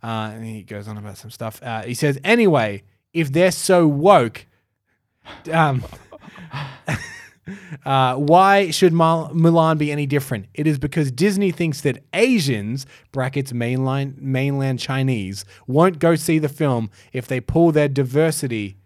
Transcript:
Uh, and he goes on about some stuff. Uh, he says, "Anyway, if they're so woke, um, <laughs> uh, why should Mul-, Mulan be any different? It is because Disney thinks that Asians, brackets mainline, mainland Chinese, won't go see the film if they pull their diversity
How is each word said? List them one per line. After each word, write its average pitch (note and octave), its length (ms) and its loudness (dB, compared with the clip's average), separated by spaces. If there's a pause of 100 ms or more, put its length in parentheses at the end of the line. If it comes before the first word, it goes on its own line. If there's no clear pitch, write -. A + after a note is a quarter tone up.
Uh, A2 320 -6
and A2+ 100 -12
he A2 160 -12
goes G2+ 260 -14
on G#2+ 100 -12
about G#2 200 -14
some G#2+ 140 -20
stuff. - 320 -12
Uh, A2+ 200 -8
he A#2+ 120 -8
says, C#3+ 280 -2
"Anyway, D#3 600 2 (300)
if D#3+ 180 -2
they're F3 200 4
so F3 360 4
woke, C#3+ 580 4 (1080)
um, D3 280 2 (720)
<laughs> D#3 1300 -12
uh, C3 300 2
why F3+ 560 4
should F3+ 200 4
Mul-, E3 420 2
Mulan E3 440 4
be D3+ 140 0
any D3 140 -2
different? C3+ 480 -4
It D3+ 140 -2
is D3 100 0
because C#3+ 340 -2
Disney F#3+ 400 0
thinks D#3+ 300 -4
that - 220 -4 (100)
Asians, C#3 720 0 (280)
brackets C3+ 400 -4
mainline, C3 680 -4
mainland C3+ 600 -2
Chinese, B2 680 -4 (220)
won't D#3+ 320 2
go E3+ 160 4
see D#3+ 240 0
the D3+ 100 -2
film B2+ 400 -2 (240)
if B2+ 140 -8
they C3 120 -4
pull E3 320 2
their D3 160 2
diversity C3 880 -2 (100)